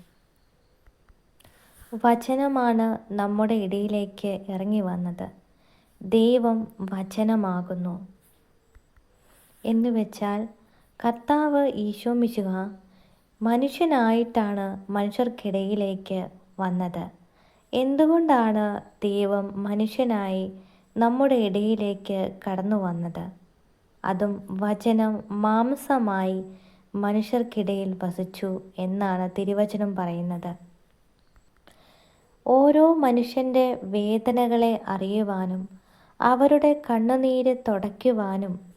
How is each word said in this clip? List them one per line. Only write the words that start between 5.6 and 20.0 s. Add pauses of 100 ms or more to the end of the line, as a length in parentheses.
ദൈവം (340)
വചനമാകുന്നു (1700)
എന്ന്
വെച്ചാൽ, (580)
കർത്താവ് (140)
ഈശോ
മിശിഹ (920)
മനുഷ്യനായിട്ടാണ് (220)
മനുഷ്യർക്കിടയിലേക്ക് (440)
വന്നത്. (680)
എന്തുകൊണ്ടാണ് (380)
ദൈവം (180)
മനുഷ്യനായി (520)